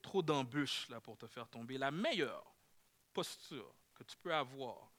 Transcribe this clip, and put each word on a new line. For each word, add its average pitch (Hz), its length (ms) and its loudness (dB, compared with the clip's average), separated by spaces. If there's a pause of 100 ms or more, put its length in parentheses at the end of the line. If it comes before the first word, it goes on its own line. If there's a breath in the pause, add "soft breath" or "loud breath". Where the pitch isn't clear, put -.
trop 196 200 2
d'embûches, 143 680 2
là, 117 120 -8
pour 110 160 -12
te 113 100 -12
faire 117 220 -10
tomber. 120 280 -4
La 135 140 2
meilleure 165 640 0 (580)
posture 139 640 -6 (180)
que - 100 -16
tu - 140 -14
peux 175 160 -2
avoir 131 640 0